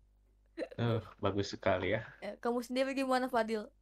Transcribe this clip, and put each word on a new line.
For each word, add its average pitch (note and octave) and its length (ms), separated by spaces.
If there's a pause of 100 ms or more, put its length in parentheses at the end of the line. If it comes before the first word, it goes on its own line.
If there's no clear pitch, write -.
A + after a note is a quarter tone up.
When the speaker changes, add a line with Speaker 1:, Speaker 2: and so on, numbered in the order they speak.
(540)
Speaker 1:
Eh, A#2 460 (180)
bagus G2 320
sekali F#2+ 420
ya. A2+ 140 (160)
Speaker 2:
Eh, G3+ 160
kamu A#3+ 240
sendiri C4 320
gimana, B3+ 320
Fadil? A3+ 400 (160)